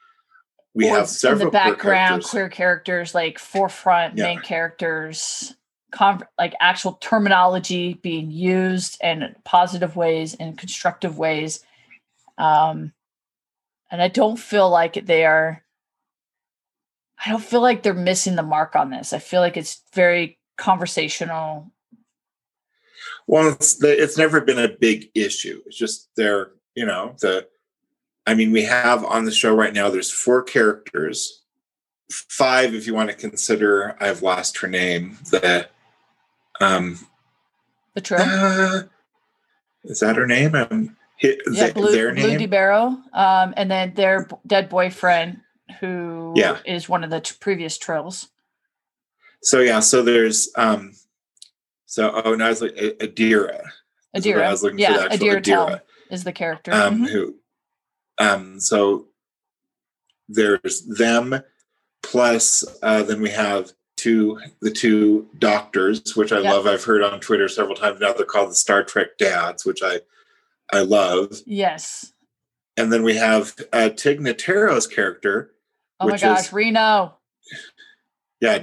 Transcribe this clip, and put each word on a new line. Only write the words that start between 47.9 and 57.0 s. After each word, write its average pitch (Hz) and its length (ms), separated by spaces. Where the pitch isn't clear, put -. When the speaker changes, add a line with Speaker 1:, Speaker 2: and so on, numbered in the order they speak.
Speaker 1:
So, 131 180
yeah, 117 200
so 127 220
there's, 113 540
um, 104 360
so, 107 240
oh, 113 100
no, 110 100
I 113 60
was 113 100
like, 113 160
A-, 107 300
Adira. 110 560
Is 190 140
what 202 100
I - 40
Speaker 2:
Adira. 202 100
Speaker 1:
was 190 120
looking 202 160
for 202 40
Speaker 2:
Yeah, 175 160
Speaker 1:
the 190 140
actual 208 160
Speaker 2:
Adira 196 140
Tell 175 280
Speaker 1:
Adira. 143 100
Speaker 2:
is 180 140
the 180 80
character. 165 420
Speaker 1:
Um, 208 220
Speaker 2:
Mm-hmm. 233 100